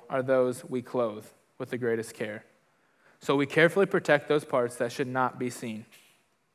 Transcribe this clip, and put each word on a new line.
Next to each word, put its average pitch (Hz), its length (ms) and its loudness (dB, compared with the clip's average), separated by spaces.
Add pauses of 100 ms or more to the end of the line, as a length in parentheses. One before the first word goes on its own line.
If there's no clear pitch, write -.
are 131 140 -2
those 127 420 2
we 127 160 -4
clothe 110 460 -4 (320)
with 131 100 -8
the 127 80 -8
greatest 113 380 -2
care. 107 300 -8 (760)
So 139 160 2
we 143 100 2
carefully 165 400 4
protect 165 400 2
those 151 180 2
parts 123 320 0
that 120 140 -2
should 135 160 -4
not 127 320 -2
be 123 120 -2
seen, 113 340 -10 (720)